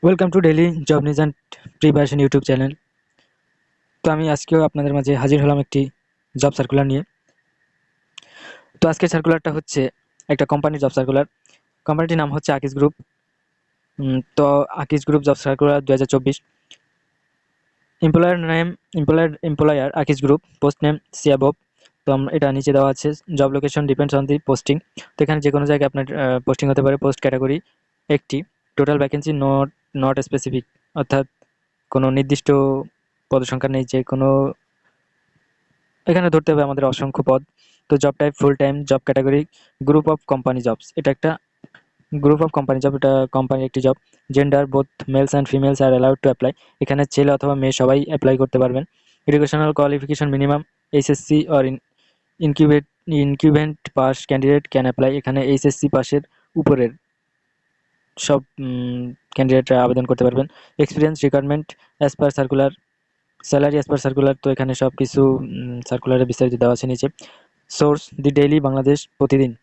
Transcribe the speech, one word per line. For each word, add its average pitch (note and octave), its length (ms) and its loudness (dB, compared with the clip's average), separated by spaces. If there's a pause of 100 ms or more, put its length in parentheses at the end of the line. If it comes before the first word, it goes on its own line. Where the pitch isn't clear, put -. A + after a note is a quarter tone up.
Welcome F3+ 280 2
to F#3 100 2
Daily E3 260 4 (140)
Job D3 220 0
News D3 160 -2
and D3+ 140 0 (420)
Preparation C#3+ 460 2
YouTube C#3 240 2
channel। C3+ 280 -2 (1300)
তো - 60 2
আমি D#3 200 -2
আজকেও D#3+ 320 0
আপনাদের D3 320 -2
মাঝে C#3 200 0
হাজির C#3 260 2
হলাম C#3+ 180 2
একটি C#3 220 -2 (540)
জব C#3 180 0
সার্কুলার C#3 340 0
নিয়ে। C3+ 160 -2 (1700)
তো - 120 0
আজকের E3 200 0
সার্কুলারটা E3 440 -2
হচ্ছে D3+ 280 -6 (480)
একটা C#3+ 180 2
কোম্পানির D3+ 340 -2
জব C3+ 160 0
সার্কুলার। C3+ 300 0 (600)
কোম্পানিটির D#3+ 320 0
নাম D3 140 -2
হচ্ছে D3+ 200 -6
আকিজ C#3 220 -4
গ্রুপ। C#3+ 200 0 (1040)
উম, C3 200 -2 (180)
তো C#3+ 100 2 (300)
আকিজ D3 300 -4
গ্রুপ D3 160 2
জব C#3+ 220 0
সার্কুলার C#3+ 360 0
দুই C#3 140 -2
হাজার C3 140 0
চব্বিশ। C#3 280 0 (1700)
Employer E3+ 340 2 (160)
name, E3+ 180 -2 (260)
employer, D#3 340 0 (120)
employer D3 520 0
আকিজ D3 280 -2
গ্রুপ, C#3+ 180 2 (180)
post C#3+ 240 -2
name D3+ 160 0 (140)
see - 200 0
above। C3+ 240 0 (500)
তো C#3+ 60 0
আম-, C3+ 200 -2
এটা D3 200 0
নিচে C#3 200 -2
দেওয়া C3+ 160 4
আছে, C3+ 200 -4 (260)
job C#3 180 2
location C#3 340 -2
depends C#3+ 260 0
on C#3 120 0
the C#3+ 140 0
posting। C#3 400 -2 (320)
তো - 120 -20
এখানে D3+ 180 0
যে C#3+ 100 0
কোনো C#3+ 160 0
জায়গায় C#3+ 240 2
আপনার, C3+ 160 -6
আহ, C3 340 -2
পোস্টিং C3+ 280 -2
হতে C#3 140 0
পারে, C#3 140 2
পোস্ট C#3 240 -2
ক্যাটাগরি C3 360 -2 (520)
একটি, C#3+ 300 -2 (380)
total C#3+ 220 2
vacancy C#3+ 340 -4
not, C#3 360 0 (280)
not C3+ 240 0
specific, C3 440 -6 (320)
অর্থাৎ C#3 300 -2 (640)
কোনো C3 200 0
নির্দিষ্ট C3+ 380 -2 (840)
পদসংখ্যা C3 400 -2
নেই, C3 140 -2
যে C3 180 -4
কোনো, C3+ 260 -2 (1800)
এখানে F3 240 2
ধরতে D#3+ 200 2
হবে D3 120 4
আমাদের C#3 220 -2
অসংখ্য C3+ 380 -2
পদ। C3 180 2 (500)
তো D3+ 60 4
job C#3 220 2
type D3 180 -2
full C#3+ 180 2
time, C#3 300 0
job C3+ 180 0
category C3+ 400 0 (380)
group D3 260 2
of D#3 200 0
company C3 340 -2
jobs, A#2 260 -4 (100)
এটা D3 140 -2
একটা D#3+ 200 -2 (840)
group D3 280 2
of D#3+ 100 0
company C3+ 300 -2
job, C#3 160 0
এটা C3+ 160 2 (200)
কোম্পানির C3 320 -2
একটি C3 160 -4
জব। C3 160 2 (340)
Gender C#3+ 360 2
both C#3 240 -2 (180)
males C3+ 240 0
and C#3 160 0
females C3+ 320 0
are C3 140 4
allowed C3 280 2
to D3 80 4
apply, B2+ 220 -2 (280)
এখানে C#3 260 0
ছেলে C#3+ 260 2
অথবা C#3 220 -2
মেয়ে C3+ 260 -2
সবাই C3 240 4
অ্যাপ্লাই C3+ 320 0
করতে C3 220 0
পারবেন। B2+ 260 0 (440)
Educational D3+ 440 2
qualification C#3+ 580 -2
minimum C#3 300 0 (320)
এইচএসসি D3 460 0 (100)
or C#3+ 160 2
in-, C3 180 -6 (580)
incumbent, D3 460 2 (360)
incumbent D3+ 560 2 (120)
pass C3 260 0 (100)
candidate C#3 440 2
can C3 160 0
apply, C3 240 0
এখানে C#3 320 -4
এইচএসসি C#3 460 0
পাসের C#3 340 -2 (340)
উপরের C#3 340 2 (1300)
সব, C#3 240 0 (180)
উম, B2 460 -6 (260)
ক্যান্ডিডেটরা C3 520 2
আবেদন B2 220 0
করতে B2 200 0
পারবেন। B2 220 0 (320)
Experience D3+ 420 0
requirement C#3+ 460 -2 (340)
as C#3+ 140 0
per C#3+ 160 0
circular, C3+ 400 0 (760)
salary C#3+ 320 2
as C#3+ 120 -2
per D3 100 -2
circular, C3+ 360 0
তো - 160 -8
এখানে C3 240 -2
সব C3 240 -2
কিছু, C3+ 220 -2 (160)
উম, B2 520 -10
সার্কুলারে B2+ 360 0
বিস্তারিত B2 300 -2
দেওয়া A#2+ 220 2
আছে C#3+ 100 -8
নিচে। B2+ 200 -4 (640)
Source D3 340 0 (180)
the C#3 80 2
daily C#3+ 300 4
বাংলাদেশ C3+ 380 0 (180)
প্রতিদিন C3+ 340 2 (120)